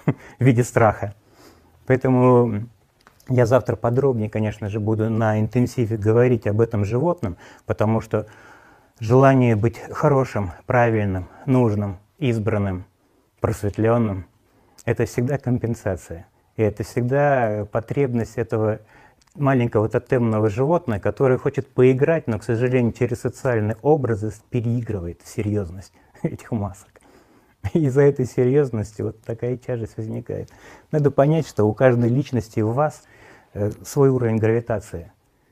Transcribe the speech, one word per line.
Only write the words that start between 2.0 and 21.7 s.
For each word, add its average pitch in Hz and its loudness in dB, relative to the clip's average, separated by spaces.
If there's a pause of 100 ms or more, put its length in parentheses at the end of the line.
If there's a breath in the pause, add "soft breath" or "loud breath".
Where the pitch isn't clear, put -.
я 123 2
завтра 117 2
подробнее, 120 -2
конечно 107 -4
же, 110 -6
буду 107 -2
на 110 0
интенсиве 113 -2
говорить 110 2
об 104 0
этом 107 0
животном, 120 -2 (300 loud breath)
потому 110 0
что 107 -4 (760 loud breath)
желание 127 4
быть 110 -2 (120)
хорошим, 127 -2 (140)
правильным, 107 0 (180 loud breath)
нужным, 104 0 (200)
избранным, 104 -2 (560)
просветлённым — 104 0 (580 soft breath)
это 120 -2
всегда 131 -4
компенсация. 110 -6 (300)
И 113 -2
это 104 -2
всегда 123 0
потребность 120 -2
этого 110 -2 (580 soft breath)
маленького 120 2
тотемного 117 0
животного, 127 -2
которое 127 0
хочет - -4
поиграть, 131 2